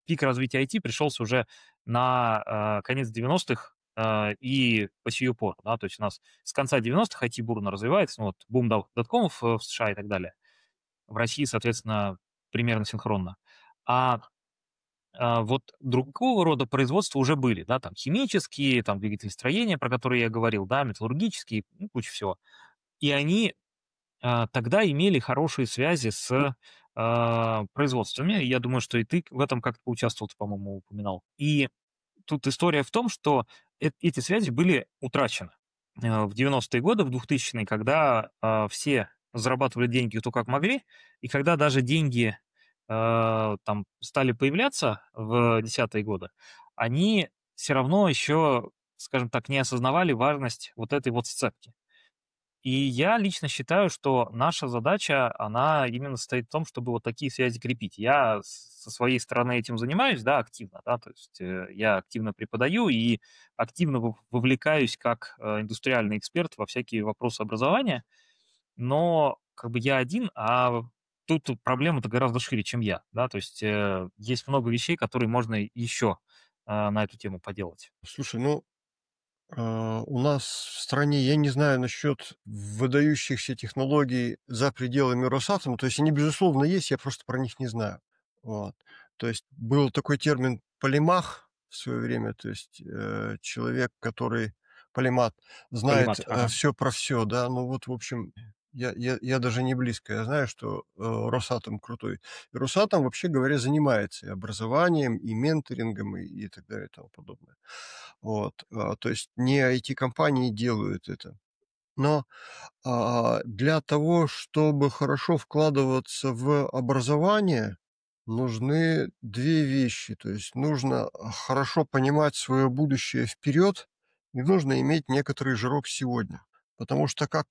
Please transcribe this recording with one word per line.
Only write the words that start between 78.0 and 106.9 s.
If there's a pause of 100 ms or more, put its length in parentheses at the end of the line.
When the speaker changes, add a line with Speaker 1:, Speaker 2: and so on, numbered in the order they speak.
Speaker 2:
Слушай,
ну, (920)
а,
у
нас
в
стране,
я
не
знаю
насчёт (120)
выдающихся
технологий (100)
за
пределами
Росатома,
то
есть
они,
безусловно,
есть,
я
просто
про
них
не
знаю. (420)
Вот. (420)
То
есть
был
такой
термин (180)
"полимах" (200)
в
своё
время,
то
есть,
э,
человек,
который, (400)
полимат, (360)
знает,
Speaker 1:
Полимат,
Speaker 2:
э,
Speaker 1:
ага.
Speaker 2:
всё
про
всё,
да,
ну
вот,
в
общем, (400)
Я,
я,
я
даже
не
близко.
Я
знаю,
что, (140)
э, (280)
Росатом
крутой. (340)
И
Росатом,
вообще
говоря,
занимается
и
образованием,
и
менторингом,
и,
и
так
далее,
и